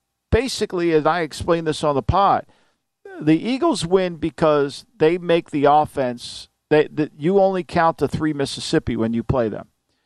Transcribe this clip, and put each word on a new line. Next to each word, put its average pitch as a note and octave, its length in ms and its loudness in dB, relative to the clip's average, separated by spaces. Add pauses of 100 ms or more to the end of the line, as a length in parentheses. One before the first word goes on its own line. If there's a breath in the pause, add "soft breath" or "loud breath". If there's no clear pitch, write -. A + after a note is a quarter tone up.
(300)
basically, G3+ 600 -2
as D#3 120 4
I D#3+ 160 0
explained E3 460 -4
this D#3 180 -4
on D3 100 0
the C3+ 80 -2
pod, E3+ 440 2 (760)
the D#3 160 4
Eagles B3+ 480 -2
win F3+ 320 0
because D3+ 680 0 (100)
they E3 220 2
make E3+ 320 -2
the C#3+ 160 0
offense, C#3+ 800 -2 (220)
they, D3+ 160 4
that - 320 -4
you F3 220 2
only F#3+ 220 2
count E3 360 0
to C#3 100 0
three D#3 240 -2
Mississippi C#3 640 -2
when A2+ 160 -2
you A2+ 100 -2
play A#2 280 0
them. - 180 -12 (380)